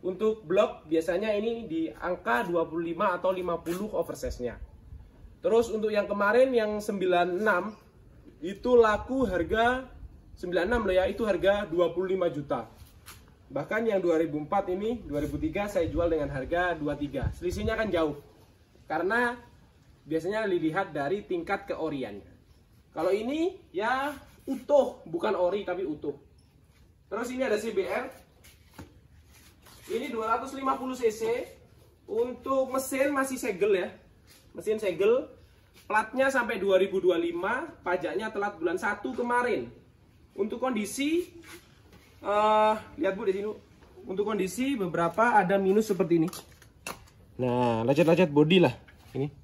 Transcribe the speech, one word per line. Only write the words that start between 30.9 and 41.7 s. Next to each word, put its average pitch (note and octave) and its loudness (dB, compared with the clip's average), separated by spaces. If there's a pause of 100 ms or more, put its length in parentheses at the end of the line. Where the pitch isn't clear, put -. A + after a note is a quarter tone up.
C A#3 2
C. A#3 -2 (640)
Untuk B3+ -2
mesin C4+ 0
masih C4+ 0
segel G#3 2
ya. F3+ -2 (640)
Mesin G#3+ -4
segel. G#3 2 (540)
Platnya B3+ 2
sampai A#3 0
dua F#3+ 4
ribu G3 0
dua F3 4
lima, F#3 -4 (160)
pajaknya F#3+ -4
telat G3+ -4
bulan F3 -2
satu A3 -4
kemarin. A#3+ 0 (640)
Untuk G#3+ -4
kondisi, C4 -2 (960)